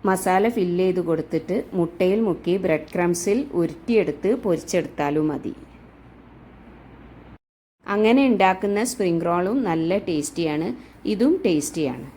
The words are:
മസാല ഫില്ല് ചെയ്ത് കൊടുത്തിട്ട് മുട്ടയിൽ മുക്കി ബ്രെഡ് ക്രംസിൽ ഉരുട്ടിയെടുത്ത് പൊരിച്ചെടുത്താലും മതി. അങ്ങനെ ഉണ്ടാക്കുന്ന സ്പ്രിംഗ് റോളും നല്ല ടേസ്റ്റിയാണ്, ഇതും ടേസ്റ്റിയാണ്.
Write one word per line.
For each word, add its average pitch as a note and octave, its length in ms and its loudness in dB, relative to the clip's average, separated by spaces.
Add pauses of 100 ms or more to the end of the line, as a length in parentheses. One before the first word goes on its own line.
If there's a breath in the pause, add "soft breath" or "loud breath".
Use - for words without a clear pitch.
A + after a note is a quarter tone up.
മസാല F#3+ 480 2
ഫില്ല് F3+ 280 0
ചെയ്ത് F3+ 240 2
കൊടുത്തിട്ട് E3 480 -2 (220)
മുട്ടയിൽ F3+ 480 2
മുക്കി F3 280 0 (100)
ബ്രെഡ് D#3 300 0
ക്രംസിൽ F3 440 0 (220)
ഉരുട്ടിയെടുത്ത് E3 720 0 (120)
പൊരിച്ചെടുത്താലും D#3 880 0
മതി. - 220 -6 (2500)
അങ്ങനെ A3+ 360 4
ഉണ്ടാക്കുന്ന G3+ 600 2
സ്പ്രിംഗ് E3+ 380 0
റോളും F3+ 280 0 (140)
നല്ല E3 280 0 (100)
ടേസ്റ്റിയാണ്, D#3 600 -2 (440 loud breath)
ഇതും B3 220 2 (120)
ടേസ്റ്റിയാണ്. D3 600 -2 (100)